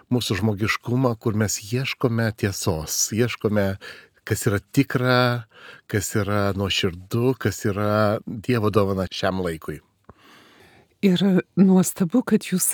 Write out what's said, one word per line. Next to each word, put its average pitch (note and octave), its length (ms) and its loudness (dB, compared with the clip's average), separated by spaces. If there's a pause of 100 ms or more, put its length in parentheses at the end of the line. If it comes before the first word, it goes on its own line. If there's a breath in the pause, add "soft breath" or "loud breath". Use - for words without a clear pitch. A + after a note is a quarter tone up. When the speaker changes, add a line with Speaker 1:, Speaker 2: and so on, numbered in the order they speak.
Speaker 1:
mūsų A2 320 -2
žmogiškumą, A2+ 800 0
kur G#2+ 180 -2
mes G#2+ 220 0 (100)
ieškome A#2 640 -2
tiesos, - 800 -2
ieškome, G#2 640 0 (500 loud breath)
kas - 240 -2
yra G#2 80 0 (160)
tikra, B2 720 2 (400 loud breath)
kas - 320 -4
yra G2+ 400 0
nuoširdu, G2+ 800 -2
kas - 280 -2
yra G#2 600 2
Dievo G#2+ 480 -2
dovana G2 320 2
šiam F#2 400 -4
laikui. D#2+ 380 -8 (1200 soft breath)
Speaker 2:
Ir F#3 180 4 (340)
nuostabu, F#3+ 720 4
kad G#3+ 160 2
jūs - 300 -2